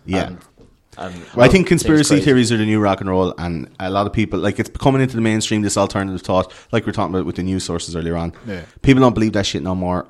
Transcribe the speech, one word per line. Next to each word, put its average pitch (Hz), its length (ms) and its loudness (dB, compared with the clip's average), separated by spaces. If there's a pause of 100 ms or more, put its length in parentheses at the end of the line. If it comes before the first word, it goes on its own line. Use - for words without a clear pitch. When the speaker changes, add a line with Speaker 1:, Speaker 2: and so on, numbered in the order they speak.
Speaker 1:
Yeah. 90 220 -2
Speaker 2:
and, 87 100 -14 (600)
and 92 160 -12 (220)
Speaker 1:
Well, 120 100 6
I - 40 8
think 185 180 4
Speaker 2:
things 175 160 2
Speaker 1:
conspiracy 151 320 4
Speaker 2:
crazy. 139 100 2
Speaker 1:
theories 127 260 4
are 117 60 0
the 107 80 0
new 107 140 2
rock 98 220 0
and 98 80 -6
roll, 92 280 0
and 82 320 -6 (100)
a 92 100 -6
lot 101 180 0
of 98 60 -8
people, 101 260 0
like, 98 200 -2
it's 110 100 -2
coming 135 320 2
into 127 140 -2
the 113 60 -2
mainstream, 110 400 0
this 101 160 -2
alternative 98 440 -2
thought, 92 300 0 (200)
like 117 140 -2
we 110 40 -6
were 98 40 -4
talking 92 220 -4
about 90 100 -2
with 87 120 -6
the 87 60 -4
news 92 200 -4
sources 85 320 -6
earlier 82 220 -4
on. 85 160 -6 (140)
Speaker 3:
Yeah. 92 140 -10 (200)
Speaker 1:
People 131 200 6
don't 123 120 4
believe 110 200 0
that 101 120 0
shit 73 180 -6
no 92 120 -4
more, 90 340 -4